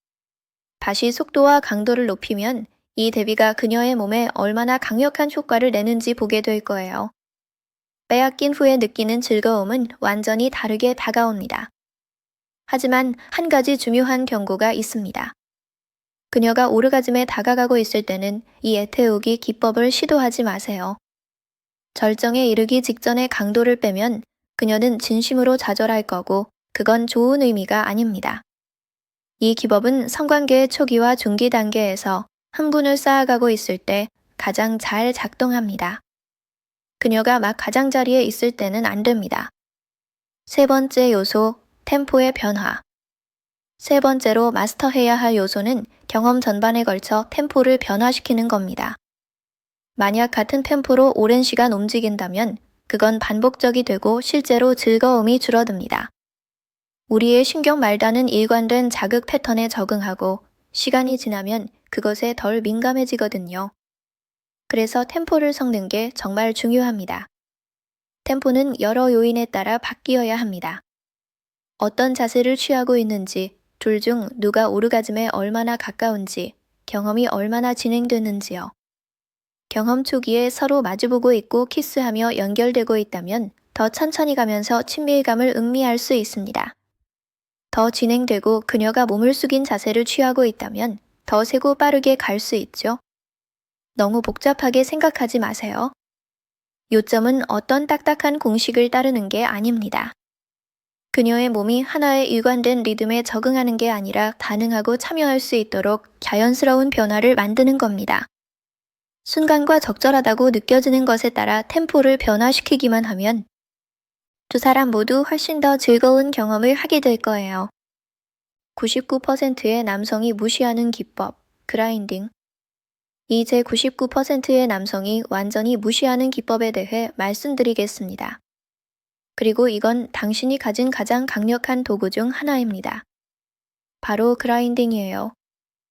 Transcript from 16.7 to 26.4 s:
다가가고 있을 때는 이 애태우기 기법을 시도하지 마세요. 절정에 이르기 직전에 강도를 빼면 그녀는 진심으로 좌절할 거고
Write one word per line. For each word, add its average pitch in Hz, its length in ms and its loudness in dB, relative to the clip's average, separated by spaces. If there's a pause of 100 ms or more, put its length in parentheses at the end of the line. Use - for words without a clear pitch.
다가가고 247 520 0
있을 220 240 -2
때는 202 420 -6 (180)
이 220 160 0
애태우기 214 600 0
기법을 233 520 0
시도하지 262 520 0
마세요. 196 520 -6 (1000)
절정에 233 520 0
이르기 226 340 2
직전에 247 460 -2
강도를 233 480 0
빼면 220 480 -2 (320)
그녀는 220 440 2
진심으로 254 580 2
좌절할 220 460 0
거고 196 440 -4 (240)